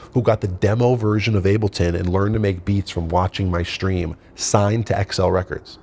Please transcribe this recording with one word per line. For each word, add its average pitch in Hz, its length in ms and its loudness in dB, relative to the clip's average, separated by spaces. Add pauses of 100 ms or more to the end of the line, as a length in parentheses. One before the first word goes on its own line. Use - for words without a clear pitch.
(120)
who 127 100 2
got 110 180 2
the 104 80 -2
demo 110 480 2
version 107 400 0
of 90 80 0
Ableton 98 500 2
and 90 180 -2
learned 98 220 0
to 110 60 0
make 98 240 -2
beats 101 260 0
from 85 200 -4
watching 92 380 0
my 87 140 0
stream, 87 540 -4 (180)
signed 107 540 0
to - 100 0
X 95 220 -2
L 90 100 4
Records. - 520 -4